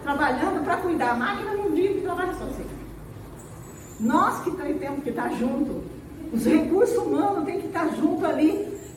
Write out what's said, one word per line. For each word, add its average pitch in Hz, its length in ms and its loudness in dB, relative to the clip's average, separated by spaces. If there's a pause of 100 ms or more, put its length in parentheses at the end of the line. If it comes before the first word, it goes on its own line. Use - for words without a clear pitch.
trabalhando 285 600 2
pra - 140 2
cuidar? 262 340 2
A 240 40 2
máquina 403 380 -2
não 403 160 0
vive, 370 320 4
trabalha 359 320 -2
sozinha. - 320 -6 (1300)
Nós 294 440 4
que 339 80 0
tem-, 294 280 -2
temos 277 240 -4
que - 80 -2
tá 240 180 -2
junto, - 540 -2 (480)
os 226 140 0
recursos 330 500 4
humanos 320 500 2
têm 349 140 -2
que - 80 -4
tá 339 220 -2
junto - 360 2
ali, 311 540 2 (180)